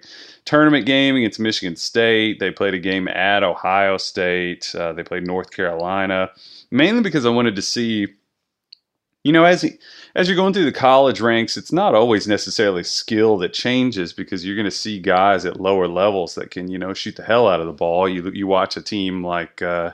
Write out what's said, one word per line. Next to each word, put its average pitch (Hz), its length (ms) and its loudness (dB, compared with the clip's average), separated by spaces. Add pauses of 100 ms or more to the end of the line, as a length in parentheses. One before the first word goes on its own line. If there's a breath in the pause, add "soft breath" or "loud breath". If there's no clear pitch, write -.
(460 loud breath)
tournament 147 420 4
game 135 300 2
against 113 240 -2
Michigan 107 340 -4
State. 110 640 0
They 95 140 -2
played 98 220 -2
a 95 40 -4
game 92 300 -2
at 101 340 2
Ohio 95 540 0
State. 90 760 -4
Uh, 85 180 -4
they 82 100 -10
played 90 240 -8
North 90 240 -6
Carolina, 92 800 -2 (400 loud breath)
mainly 185 320 2
because 156 240 -2
I 120 40 4
wanted 117 260 0
to 98 60 -4
see, 113 440 -2 (1160)
you 143 100 2
know, 165 120 6
as 175 180 4
he, 160 100 -2 (440 loud breath)
as 185 100 2
you're 185 100 0
going 190 180 2
through 196 100 2
the 131 80 2
college 131 480 4
ranks, 113 360 0
it's - 160 -8
not 175 220 2
always 107 320 4
necessarily 98 560 0
skill 110 560 0
that 87 140 -4
changes, 123 640 -2
because 90 300 -10
you're 98 120 -6
gonna 104 140 -2
see 107 280 -8
guys 92 460 2
at 87 160 -6
lower 95 260 2
levels 90 480 0
that - 160 -12
can, 92 180 -10
you 92 100 -8
know, 92 160 -8
shoot 104 200 -10
the - 80 -16
hell 117 240 4
out 90 140 2
of 82 60 -6
the 82 60 -8
ball. 85 360 0
You, 90 240 -4
you 101 140 -6
watch 95 300 0
a 87 60 -10
team 95 400 -6
like, 87 400 -6
uh, 87 320 -4